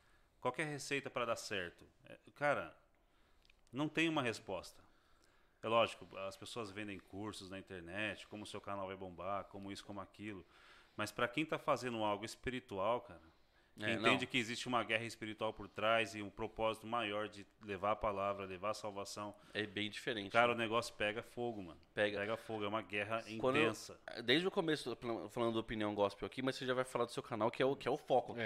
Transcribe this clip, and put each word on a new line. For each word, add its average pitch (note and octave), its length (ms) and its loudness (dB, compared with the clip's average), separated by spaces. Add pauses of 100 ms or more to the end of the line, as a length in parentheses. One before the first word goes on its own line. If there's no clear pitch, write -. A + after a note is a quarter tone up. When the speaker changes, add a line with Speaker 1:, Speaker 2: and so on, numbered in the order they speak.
(400)
Speaker 1:
Qual B2+ 120 0
que E3+ 100 -4
é - 20 -2
a D3+ 40 -4
receita C#3 420 -4
pra A#2+ 140 -2
dar A#2 120 0
certo?" F#2 480 -6 (240)
É, A#2 80 -16 (200)
cara, A#2+ 360 2 (1000)
não D3 160 -2
tem D#3+ 200 2
uma D3+ 140 2
resposta. G#2 600 -4 (760)
É A2 60 -6
lógico, A2 420 4 (100)
as G2 180 -6
pessoas G#2+ 340 -8
vendem G2+ 300 -8
cursos G2 500 -10
na F#2+ 80 -8
internet, F#2+ 680 -6
como G#2 160 -12
o - 20 -12
seu G#2 140 -8
canal G2+ 260 -6
vai F#2+ 100 -6
bombar, F#2 500 -4
como G2 260 -10
isso, G2 120 -10
como G2+ 160 -10
aquilo. G2+ 460 -12 (500)
Mas G#2 140 -2
pra A#2+ 160 2
quem D3 180 0
tá D#3 140 -2
fazendo A#2+ 460 0
algo G#2 200 2
espiritual, A#2 760 2
cara, E2+ 200 -14 (560)
que G#2+ 80 -4
Speaker 2:
É, G#2 100 4
Speaker 1:
entende B2 300 4
Speaker 2:
não. A#2+ 60 -4
Speaker 1:
que C3+ 80 2
existe A#2 300 -2
uma B2 160 4
guerra A2 200 2
espiritual A2 480 -4
por G2+ 160 -12
trás A2 460 4
e G#2+ 80 -4
um G2+ 80 -8
propósito A2 560 -2
maior G#2+ 420 -2
de G2+ 160 -14 (200)
levar G2+ 280 0
a G#2+ 40 0
palavra, G2 480 0
levar F#2 260 -2
a G#2+ 40 0
salvação. G2+ 600 -8 (200)
Speaker 2:
É G#2 120 0
bem G#2 240 -2
diferente, G#2 420 -4
Speaker 1:
Cara, A#2+ 160 8
Speaker 2:
né? A#2 60 4
Speaker 1:
o - 40 -2
negócio A2+ 360 0
pega G#2+ 280 0
fogo, A#2 400 -6
mano. D#2 160 -12 (160)
Speaker 2:
Pega. G#2 240 2
Speaker 1:
Pega G#2+ 180 0
fogo, A2 280 -4
é G2+ 40 0
uma A2 140 0
guerra G#2 400 -2 (180)
Speaker 2:
Quando C3 160 4
eu, A2+ 100 8
Speaker 1:
intensa. - 300 -4 (280)
Speaker 2:
desde D3+ 220 6
o F#3+ 60 2
começo, D#3 440 0
fal-, A2+ 320 -4
falando A#2 260 2
do A2 60 2
Opinião G#2+ 340 0
Gospel G2+ 320 2
aqui, - 160 -6
mas C3 140 2
você B2+ 100 -6
já B2+ 80 2
vai B2+ 100 2
falar A#2+ 200 0
do - 80 -2
seu C3+ 100 -4
canal, A2+ 300 2
que - 100 2
é C3 40 8
o, C#3 100 4
que - 100 -8
é A#2+ 40 4
o - 80 4
foco B2+ 340 4
aqui, A#2+ 100 -4
Speaker 3:
É, - 40 0